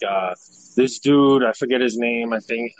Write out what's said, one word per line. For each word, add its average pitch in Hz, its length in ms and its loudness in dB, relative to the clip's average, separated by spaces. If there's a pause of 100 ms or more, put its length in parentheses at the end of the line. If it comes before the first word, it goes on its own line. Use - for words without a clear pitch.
uh, 95 280 -2 (400)
this 127 240 0
dude, 139 460 4
I 113 80 2
forget 127 280 -2
his 120 160 0
name. 117 360 -4
I 110 80 -4
think, 117 400 -8